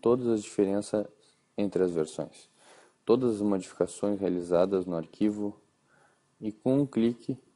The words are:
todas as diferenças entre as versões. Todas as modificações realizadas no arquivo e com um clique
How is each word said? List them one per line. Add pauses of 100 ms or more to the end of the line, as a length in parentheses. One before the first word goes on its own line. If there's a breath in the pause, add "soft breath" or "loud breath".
todas
as
diferenças (540 soft breath)
entre
as
versões. (560 soft breath)
Todas
as
modificações
realizadas
no
arquivo (800 soft breath)
e
com
um
clique (200)